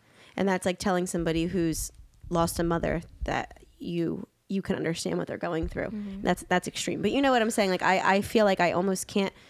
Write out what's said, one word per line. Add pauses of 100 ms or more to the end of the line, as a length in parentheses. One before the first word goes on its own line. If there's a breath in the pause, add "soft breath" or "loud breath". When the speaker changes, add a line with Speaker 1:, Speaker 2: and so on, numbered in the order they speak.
(360 loud breath)
Speaker 1:
And
that's
like
telling
somebody
who's (380)
lost
a
mother (220)
that (120)
you (220)
you
can
understand
what
they're
going
through.
Speaker 2:
Mm-hmm.
Speaker 1:
That's,
that's
extreme.
But
you
know
what
I'm
saying?
Like,
I,
I
feel
like
I
almost
can't (180 loud breath)